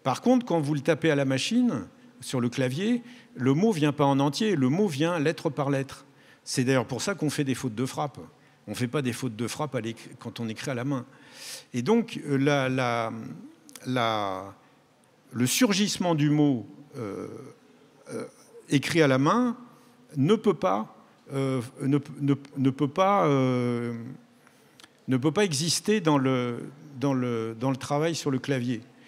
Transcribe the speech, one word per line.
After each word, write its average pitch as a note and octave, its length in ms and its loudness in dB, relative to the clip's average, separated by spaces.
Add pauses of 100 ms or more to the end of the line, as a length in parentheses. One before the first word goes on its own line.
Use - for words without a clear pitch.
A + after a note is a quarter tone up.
Par - 180 -2
contre, B3 240 4
quand E3+ 160 2
vous C#3+ 120 0
le C#3+ 80 -2
tapez D#3+ 300 2
à C#3+ 40 2
la C#3 100 2
machine, C3+ 600 0 (340)
sur - 180 -4
le A#2+ 80 2
clavier, D3 560 0 (320)
le C3 180 4
mot G#3 200 4
vient D3+ 180 2
pas C#3+ 140 2
en C#3 160 4
entier, D#3+ 340 2
le C3 140 4
mot G3 180 2
vient E3 320 0
lettre E3 300 0
par C#3 200 -2
lettre. C3+ 360 -4 (400)
C'est - 180 -2
d'ailleurs B2 240 2
pour A#2+ 140 -6
ça G3+ 140 -2
qu'on D3+ 140 -2
fait D3 140 -2
des C3+ 120 -2
fautes A#2+ 200 -6
de B2 100 -2
frappe. D3 340 -6 (460)
On G#2 100 -10
fait A#2+ 120 -2
pas D3 140 -2
des B2 100 -2
fautes A#2 240 -6
de A2+ 120 -4
frappe D3 280 -6
à A#2+ 60 -4
l'écri-, A2 380 -10
quand A#2 200 -12
on A#2 80 -6
écrit A2 240 -8
à - 20 -4
la B2 120 -4
main. C3+ 200 -4 (680)
Et B2 80 -2
donc, G#3+ 440 0
euh, C#3+ 120 0
la, C#3 320 2
la, A#2 420 -2 (720)
la, G#2 680 -2 (800)
le A#2 120 0
surgissement F#3+ 680 2
du D3 140 2
mot, C#3+ 360 4 (300)
euh, G2 320 -8 (840)
euh, - 100 -8 (460)
écrit D3+ 320 2
à D3 60 8
la C3 100 4
main A3 400 2 (580)
ne D3+ 200 4
peut G#3 180 2
pas, - 420 -2 (380)
euh, C3+ 280 0 (200)
ne, C#3+ 160 2 (240)
ne, C#3 140 2 (220)
ne C3+ 120 2
peut C#3 180 0
pas, F#3+ 380 4
euh, B2 680 0 (1160)
ne C3 80 4
peut C#3+ 140 2
pas G#3 120 2
exister F3 560 0
dans D#3 180 4
le, B2+ 520 0 (320)
dans C#3 120 2
le, A#2 460 -2
dans C3 120 0
le B2+ 60 -2
travail D3 380 -2
sur C#3+ 160 -4
le C3 80 0
clavier. B2+ 400 -2 (280)